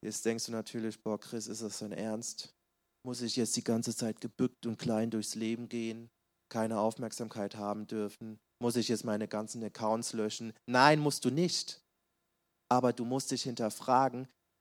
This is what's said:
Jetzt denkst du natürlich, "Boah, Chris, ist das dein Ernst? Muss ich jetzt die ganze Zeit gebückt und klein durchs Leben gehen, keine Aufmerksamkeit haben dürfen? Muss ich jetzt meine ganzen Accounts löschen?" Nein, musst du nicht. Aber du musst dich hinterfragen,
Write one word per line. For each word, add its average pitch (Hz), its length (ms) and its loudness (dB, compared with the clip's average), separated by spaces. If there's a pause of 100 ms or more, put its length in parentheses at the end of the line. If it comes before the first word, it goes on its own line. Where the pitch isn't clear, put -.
Jetzt 110 240 -6
denkst 113 200 0
du 123 80 -6
natürlich, 110 480 -4
"Boah, 104 180 -2
Chris, 113 280 -8
ist 110 140 -6
das 104 180 -6
dein 107 120 -6
Ernst? 110 640 -6 (520)
Muss 123 160 -6
ich 117 140 -2
jetzt 117 220 2
die 120 60 -2
ganze 113 320 0
Zeit 110 260 -2
gebückt - 440 -2
und 113 120 -2
klein 113 320 0
durchs 110 260 -4
Leben 113 320 -2
gehen, 117 420 -6 (400)
keine 110 300 0
Aufmerksamkeit 110 760 -2
haben 104 280 -4
dürfen? 110 540 -6 (220)
Muss 120 160 2
ich 113 100 2
jetzt 113 160 0
meine 107 240 0
ganzen 110 340 -4
Accounts 113 520 -2
löschen?" 110 400 -4 (140)
Nein, 135 320 10
musst 147 260 0
du 165 60 4
nicht. - 500 -2 (880)
Aber 123 220 6
du 120 100 -4
musst 127 280 -2
dich 131 120 -2
hinterfragen, 127 840 2 (320)